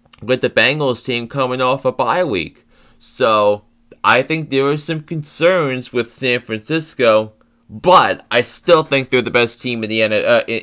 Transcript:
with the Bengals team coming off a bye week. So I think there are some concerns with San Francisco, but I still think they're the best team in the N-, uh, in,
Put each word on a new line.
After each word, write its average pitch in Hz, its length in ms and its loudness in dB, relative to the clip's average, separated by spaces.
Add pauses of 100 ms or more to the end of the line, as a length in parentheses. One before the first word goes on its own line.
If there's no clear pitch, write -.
(220)
with 120 200 -2
the 127 80 0
Bengals 127 560 0
team 120 240 -6
coming 131 320 -4
off 135 240 0
a 127 80 0
bye 135 320 0
week. 87 400 -6 (340)
So 104 640 0 (400)
I 117 180 4
think 160 280 -6
there 135 160 0
are 143 120 0
some 160 260 -8
concerns 151 920 -2
with 120 180 -2
San 123 300 -4
Francisco, 113 920 0 (380)
but 123 600 2
I 120 120 2
still - 420 2
think 135 260 -2
they're 123 120 2
the 110 100 -4
best 120 300 0
team 120 240 -6
in 104 40 -6
the 110 140 0
N-, 107 80 2
uh, 110 340 2
in, 113 180 -6